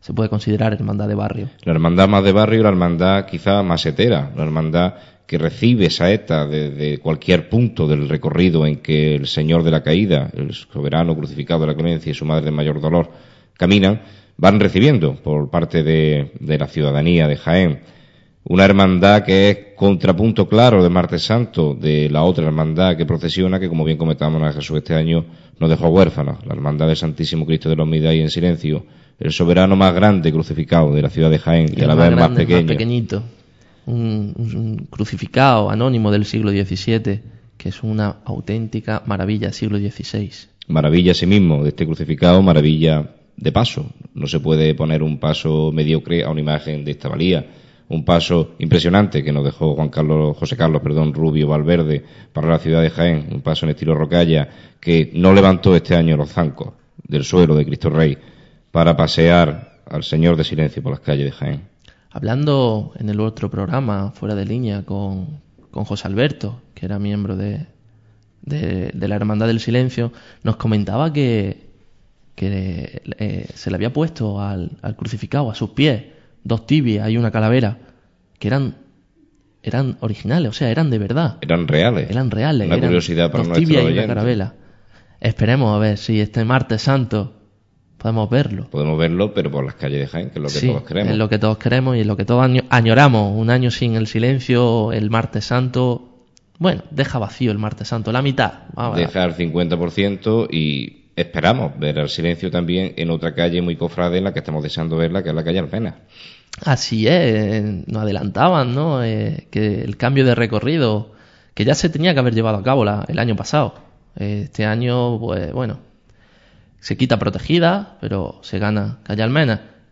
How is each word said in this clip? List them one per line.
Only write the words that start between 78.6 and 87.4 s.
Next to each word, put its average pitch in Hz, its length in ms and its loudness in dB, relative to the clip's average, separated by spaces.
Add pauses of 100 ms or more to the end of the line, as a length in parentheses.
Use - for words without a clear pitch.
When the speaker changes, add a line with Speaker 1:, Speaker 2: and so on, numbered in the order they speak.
Speaker 1:
eran 131 380 -4
originales, 120 500 -4
o 104 40 -10
sea, 123 180 -2
eran 151 180 0
de 117 100 0
verdad. 120 420 -2
Speaker 2:
Eran 85 260 -2
reales. 80 420 0
Speaker 1:
Eran 120 220 -2
reales, 117 360 -2
Speaker 2:
Una 85 100 0
Speaker 1:
eran 85 120 0
Speaker 2:
curiosidad 85 400 0
para 82 140 -2
Speaker 1:
dos 85 60 -2
Speaker 2:
nuestro 85 180 2
Speaker 1:
tibias 151 140 4
y 120 60 2
una 82 60 0
Speaker 2:
oyente. 107 140 0
Speaker 1:
calavera. 110 460 -2 (640)
Esperemos 113 560 0
a 104 40 2
ver 107 180 0
si 107 240 -2
este 107 240 -2
martes 113 380 0
santo 117 500 -2 (640)